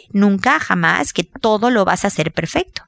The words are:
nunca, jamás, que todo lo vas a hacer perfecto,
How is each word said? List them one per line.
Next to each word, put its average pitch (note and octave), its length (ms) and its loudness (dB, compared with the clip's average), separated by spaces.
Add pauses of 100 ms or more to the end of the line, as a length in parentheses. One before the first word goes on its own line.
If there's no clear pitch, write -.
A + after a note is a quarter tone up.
(120)
nunca, G3+ 480 2
jamás, F3 520 0
que F3 120 -2
todo G#3+ 480 0
lo G#3+ 140 2
vas F3 200 0
a - 20 2
hacer D#3+ 240 -2
perfecto, - 560 -6